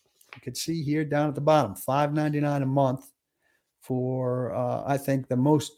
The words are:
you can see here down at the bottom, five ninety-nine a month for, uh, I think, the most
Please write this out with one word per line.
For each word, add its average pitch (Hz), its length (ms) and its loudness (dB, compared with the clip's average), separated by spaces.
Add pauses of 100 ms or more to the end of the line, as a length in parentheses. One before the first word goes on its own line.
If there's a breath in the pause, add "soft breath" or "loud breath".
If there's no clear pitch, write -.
(360)
you - 60 -20
can 123 140 -12
see 165 260 -4
here 147 220 0
down 147 240 0
at 139 80 -4
the 156 60 -6
bottom, 147 340 4
five 147 380 0
ninety-nine 147 500 0
a - 20 -2
month 135 460 0 (680)
for, 127 760 -4
uh, 123 320 -4
I 139 100 0
think, 135 300 -2
the 127 80 -2
most 143 420 2